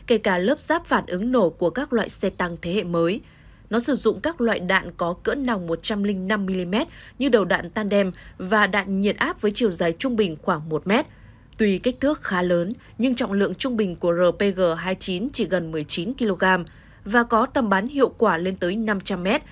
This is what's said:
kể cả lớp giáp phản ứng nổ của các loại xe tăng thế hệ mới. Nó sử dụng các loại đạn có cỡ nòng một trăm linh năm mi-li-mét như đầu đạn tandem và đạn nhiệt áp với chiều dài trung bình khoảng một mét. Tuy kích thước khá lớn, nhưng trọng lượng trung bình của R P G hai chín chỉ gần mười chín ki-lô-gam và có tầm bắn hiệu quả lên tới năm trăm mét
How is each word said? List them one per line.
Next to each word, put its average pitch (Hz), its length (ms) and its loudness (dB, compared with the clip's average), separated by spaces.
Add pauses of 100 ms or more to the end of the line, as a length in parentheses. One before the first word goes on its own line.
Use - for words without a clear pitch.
kể 233 120 4
cả 196 200 0
lớp 208 220 0
giáp 330 260 -2
phản 226 200 0
ứng 208 260 -2
nổ 208 180 4
của 170 200 0
các 269 220 -4
loại 220 160 0
xe - 220 -4
tăng 175 320 -4
thế 170 100 -4
hệ 202 120 0
mới. 170 360 0 (500)
Nó 208 80 2
sử 247 160 0
dụng 214 260 0
các 320 200 -4
loại 226 200 0
đạn 180 360 0
có 175 160 -2
cỡ - 220 -2
nòng 240 320 -2
một 165 160 -4
trăm 202 200 -2
linh 190 260 -2
năm 202 180 0
mi-li-mét 190 420 -2 (300)
như 269 100 2
đầu 226 160 6
đạn 175 260 -2
tandem 202 420 0 (260)
và 208 280 2
đạn 196 340 0
nhiệt 202 160 2
áp - 240 -2
với 214 100 2
chiều 214 200 0
dài 170 220 0
trung 240 240 -2
bình 185 260 0
khoảng 160 260 -2
một 156 180 -4
mét. 233 200 2 (520)
Tuy 202 200 2
kích 254 220 -2
thước 285 220 0
khá 180 200 -2
lớn, 175 300 0 (260)
nhưng 247 160 2
trọng 226 180 -2
lượng 196 220 2
trung 247 220 -4
bình 190 200 -2
của 170 160 0
R 175 240 4
P 202 200 0
G 185 40 -2 (160)
hai 175 180 -4
chín 190 380 -4
chỉ 233 120 -2
gần 170 280 -2
mười 156 120 -4
chín 175 340 -6
ki-lô-gam 185 460 2 (400)
và 233 180 2
có 233 240 2
tầm 254 220 0
bắn 196 200 0
hiệu 277 200 2
quả 190 300 2
lên 190 180 -2
tới 185 200 -2
năm 214 240 -2
trăm 180 220 -4
mét 226 300 0